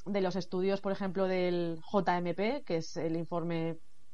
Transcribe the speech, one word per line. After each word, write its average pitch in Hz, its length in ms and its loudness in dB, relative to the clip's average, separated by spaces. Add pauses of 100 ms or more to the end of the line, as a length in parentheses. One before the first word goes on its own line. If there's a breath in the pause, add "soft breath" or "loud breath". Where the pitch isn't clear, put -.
de 202 160 0
los 180 140 2
estudios, 190 460 0
por 196 100 0
ejemplo, 190 360 0
del 175 540 2
J 190 360 2
M 175 160 2
P, 233 320 0
que 170 120 2
es 160 200 -4
el 160 180 0
informe, 165 640 0 (360)